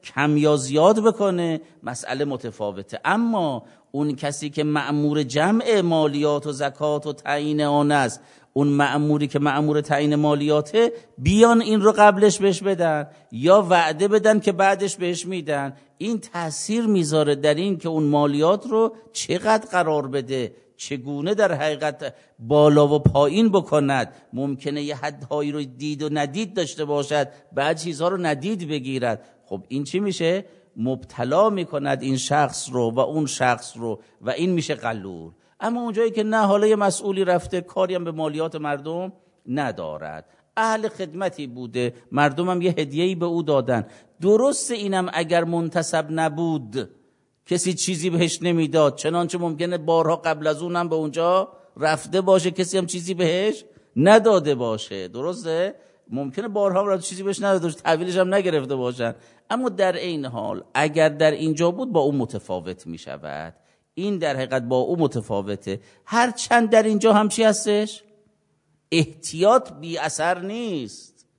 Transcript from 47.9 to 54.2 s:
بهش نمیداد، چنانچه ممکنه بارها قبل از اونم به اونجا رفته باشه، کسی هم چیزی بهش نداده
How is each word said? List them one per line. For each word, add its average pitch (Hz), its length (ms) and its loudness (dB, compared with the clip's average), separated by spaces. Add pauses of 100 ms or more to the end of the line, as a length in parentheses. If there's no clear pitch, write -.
بهش 170 320 0
نمیداد، 160 540 2
چنانچه 170 420 -4
ممکنه 170 400 -4
بارها 165 380 2
قبل 156 300 -4
از 151 160 -2
اونم 175 260 -4
به 160 60 -2
اونجا 165 540 0 (280)
رفته 156 440 0
باشه، 185 300 4
کسی 180 280 -2
هم 175 80 -2
چیزی 175 280 -6
بهش 180 500 0 (320)
نداده 190 580 6